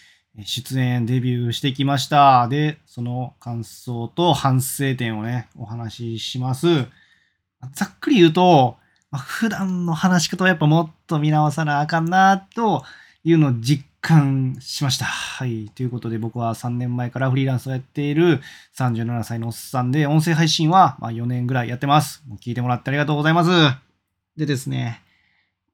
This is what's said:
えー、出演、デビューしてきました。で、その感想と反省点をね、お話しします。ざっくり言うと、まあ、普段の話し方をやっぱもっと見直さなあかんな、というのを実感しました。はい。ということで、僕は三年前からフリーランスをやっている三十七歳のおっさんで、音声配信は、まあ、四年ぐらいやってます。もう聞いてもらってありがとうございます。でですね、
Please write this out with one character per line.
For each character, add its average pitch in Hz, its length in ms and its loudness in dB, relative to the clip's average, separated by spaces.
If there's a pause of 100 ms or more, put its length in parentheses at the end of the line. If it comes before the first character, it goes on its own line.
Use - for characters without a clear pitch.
(360)
え 107 60 -16
ー、 - 20 -16
出 123 340 -8
演、 123 280 0
デ 127 120 0
ビ 123 160 -2
ュ 120 140 -4
ー 117 40 -2
し - 100 -8
て 139 100 -2
き 135 140 -2
ま 139 100 0
し 131 120 -4
た。 135 400 6
で、 151 360 -2
そ - 160 -14
の 123 400 -8
感 117 240 -10
想 117 440 -10
と 170 260 2
反 131 260 2
省 135 340 -2
点 117 240 -4
を 107 40 -6
ね、 120 340 -6
お 131 80 -14
話 113 540 -10
し - 140 -10
し 127 60 -8
ま 127 160 -2
す。 135 120 -2 (1040)
ざ - 140 -4
っ - 140 -16
く - 100 -2
り 285 60 4
言 170 120 8
う 160 60 -2
と、 170 420 4 (340)
ま 139 80 -8
あ、 127 40 -12
普 - 260 -4
段 185 380 -4
の 165 80 0
話 180 300 2
し - 40 -2
方 185 160 -4
を - 20 4
や 185 60 4
っ 170 60 -2
ぱ 156 80 2
も 160 160 4
っ 160 80 -6 (160)
と 160 120 -2
見 151 120 0
直 151 220 2
さ 160 120 -4
な 147 160 0
あ 151 60 -2
か 165 140 -2
ん 165 100 -2
な、 190 440 4
と 214 300 -2 (400)
い 160 80 4
う 165 60 6
の 151 100 4
を 127 120 2
実 131 260 -2 (160)
感 135 580 2
し - 240 -8
ま 135 60 0
し - 80 -2
た。 - 80 -6
は - 400 -8
い。 110 280 -6
と - 80 -8
い 127 40 -2
う 120 40 -2
こ 120 100 -6
と 117 100 -8
で、 113 80 -4
僕 113 200 -6
は 117 160 -2
三 120 220 -6
年 123 200 -4
前 123 120 -4
か 120 100 -10
ら 131 120 0
フ 131 60 2
リ 135 80 0
ー - 20 0
ラ 131 80 0
ン 120 60 -2
ス - 80 -12
を - 20 -6
や 131 80 -4
っ - 20 -12
て 143 220 -10
い 147 120 -2
る 160 280 4 (320)
三 123 200 0
十 113 120 -4
七 120 180 -4
歳 117 140 -8
の 113 80 -6
お 117 60 -6
っ - 20 -
さ - 260 -8
ん 123 100 -2
で、 147 160 2
音 151 140 4
声 165 140 2
配 160 160 2
信 156 180 0
は、 156 320 4
ま - 80 -8
あ、 117 40 -8
四 117 140 -6
年 123 200 -2
ぐ 127 80 -2
ら 123 100 0
い 113 60 -6
や 123 60 -8
っ - 20 -8
て 139 80 -6
ま 147 160 4
す。 - 260 -8
も 110 60 -14
う 98 40 -14
聞 123 140 -8
い - 20 -6
て 120 60 -4
も 123 80 -2
ら 123 60 0
っ 117 80 -6
て - 80 -6
あ - 20 -2
り 143 60 -2
が 147 80 0
と 151 80 0
う - 20 -2
ご 147 60 -2
ざ 151 80 2
い - 20 4
ま 170 100 4
す。 160 500 2 (440)
で 156 100 -4
で 139 100 -2
す 131 120 -8
ね、 123 340 -6 (720)